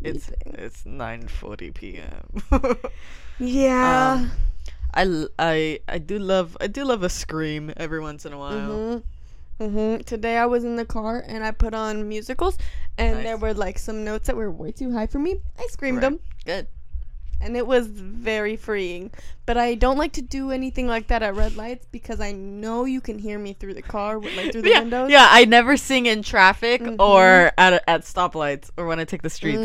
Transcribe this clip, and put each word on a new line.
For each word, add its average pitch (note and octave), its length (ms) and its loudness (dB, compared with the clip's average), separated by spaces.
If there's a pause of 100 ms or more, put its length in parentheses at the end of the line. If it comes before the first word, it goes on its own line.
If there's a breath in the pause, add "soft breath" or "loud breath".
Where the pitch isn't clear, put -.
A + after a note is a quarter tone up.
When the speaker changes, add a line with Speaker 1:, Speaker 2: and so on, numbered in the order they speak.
Speaker 1:
it's, D#3 240 -6
Speaker 2:
sleeping. - 320 -8
Speaker 1:
it's - 280 -12
nine A#2 400 -10
forty G2+ 460 -10
P F2+ 260 -12
M. - 520 -10
<laughs> C4 260 2 (640 soft breath)
Speaker 2:
Yeah. B3+ 840 4
Speaker 1:
Um, B3 100 2 (640 loud breath)
I E3 100 4
l-, D#3+ 240 0 (100)
I, D#3 500 0
I F3 100 -4
do F3+ 220 -6
love, F#3 400 0
I G3+ 80 -2
do C#4 160 -6
love A#3+ 180 0
a F3+ 60 0
scream D#3 680 -6
every D#3 240 -6
once D3+ 240 -12
in D3+ 80 -14
a C#3+ 60 -14
while. C#3 140 -10
Speaker 2:
Mm-hmm. A3 1120 -8
Mm-hmm. G#3+ 380 0
Today A3+ 360 -4
I A#3 80 4
was A#3+ 180 0
in A#3 120 -4
the A#3 80 -4
car A3 420 -4
and A3 180 -8
I A3 60 -2
put G#3+ 240 2
on G#3+ 340 -4
musicals B3+ 480 -2 (420 loud breath)
and A#3 180 4
Speaker 1:
Nice. A3+ 80 -2
Speaker 2:
there A3+ 120 -4
were, G#3+ 180 -2
like, G3 260 -2
some A3 240 -6
notes G#3+ 240 -4
that - 80 0
were G#3+ 140 -2
way F#3 200 -8
too B3+ 220 -6
high A3+ 160 -2
for - 100 -2
me. D#4+ 180 -2 (220)
I B3 120 -4
screamed C4 260 -2
Speaker 1:
Right. A#3+ 60 -2
Speaker 2:
them. C#4 180 0 (260)
Speaker 1:
Good. F3+ 220 -6 (720)
Speaker 2:
And A#3+ 160 -2
it A#3+ 100 -2
was B3 220 2
very G#3+ 680 -4
freeing. F#3+ 560 -6 (360 soft breath)
But A#3 100 0
I A#3+ 180 2
don't B3 240 2
like D#4 140 -2
to D4 100 -4
do C4+ 300 -6
anything C4 340 -4
like A3+ 220 0
that A#3 160 2
at G3+ 100 -2
red A3 220 2
lights A#3 340 -10
because A3 300 -8
I G3+ 100 -4
know G#3 540 -6
you C4 160 -2
can G#3+ 180 -6
hear G#3 200 -6
me G3+ 160 -10
through G3 200 -10
the G#3 80 -12
car, G#3 320 -4
w-, G#3+ 220 -6
like, - 160 -4
through A3+ 100 -4
the F4+ 80 4
Speaker 1:
Yeah, G#4 100 8
Speaker 2:
windows. B3 300 -2
Speaker 1:
yeah, C#4 180 12
I A#3+ 180 12
never A#3+ 300 6
sing B3 300 0
in G#3+ 160 0
traffic A3+ 600 4
Speaker 2:
Mm-hmm. A#3 180 -4
Speaker 1:
or F#3 580 8
at, F3+ 300 8
at E3 140 2
stoplights D3+ 760 -4
or E3+ 100 -6
when E3 140 -2
I E3 40 -4
take F3+ 180 -6
the D#3+ 80 -4
streets. D#3+ 340 -4